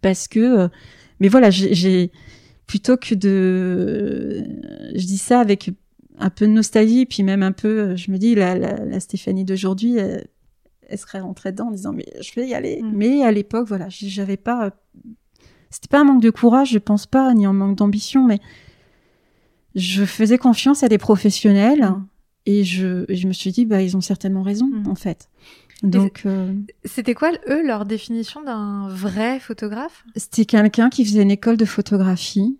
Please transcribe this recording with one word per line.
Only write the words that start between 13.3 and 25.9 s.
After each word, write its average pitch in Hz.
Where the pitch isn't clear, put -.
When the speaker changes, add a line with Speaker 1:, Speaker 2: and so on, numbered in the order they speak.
Speaker 1:
l'époque, 214
voilà, 190
j-, 196
j'avais 196
pas, 233
c'était -
pas -
un -
manque 269
de 226
courage, 240
je 214
pense 208
pas, 262
ni 208
un 196
manque 196
d'ambition, 208
mais 214
je 190
faisais 220
confiance 269
à 254
des 214
professionnels 208
Speaker 2:
Mm. 190
Speaker 1:
et 202
je, 180
et 190
je 180
me 190
suis 190
dit, « 240
Bah, 202
ils 185
ont 185
certainement 190
raison, 202
Speaker 2:
Mm. 214
Speaker 1:
en 196
fait. » -
Speaker 2:
Et 202
Speaker 1:
Donc, 196